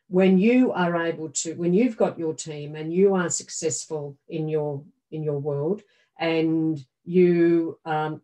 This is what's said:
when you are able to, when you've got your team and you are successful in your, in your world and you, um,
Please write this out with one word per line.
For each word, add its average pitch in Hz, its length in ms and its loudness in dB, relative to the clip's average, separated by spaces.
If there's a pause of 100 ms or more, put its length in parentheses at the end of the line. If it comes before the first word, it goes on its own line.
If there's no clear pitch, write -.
when 190 300 4
you 233 340 4
are 170 240 -2 (100)
able 160 240 -6
to, - 240 -8
when 170 200 -2
you've 226 240 2
got 175 220 -2
your 160 140 -4
team 147 420 -12
and 156 180 -8
you 190 220 4
are 170 140 0
successful 147 880 -8 (100)
in 156 200 -6
your, 147 360 -4 (280)
in 156 120 -8
your 147 160 -4
world 147 420 -4 (380)
and 160 640 0 (180)
you, 170 840 4
um, 156 380 -4